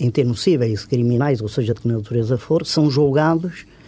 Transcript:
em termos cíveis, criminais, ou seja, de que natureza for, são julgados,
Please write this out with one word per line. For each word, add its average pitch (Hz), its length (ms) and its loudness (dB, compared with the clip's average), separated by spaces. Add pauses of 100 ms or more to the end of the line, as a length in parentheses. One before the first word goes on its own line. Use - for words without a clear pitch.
em 123 100 0
termos 120 320 -2
cíveis, 120 420 0
criminais, 120 560 0
ou 107 60 -6
seja, 113 260 -2
de - 80 -4
que - 60 -6
natureza 117 500 -2
for, 160 300 -2
são 151 240 2
julgados, 151 760 0 (240)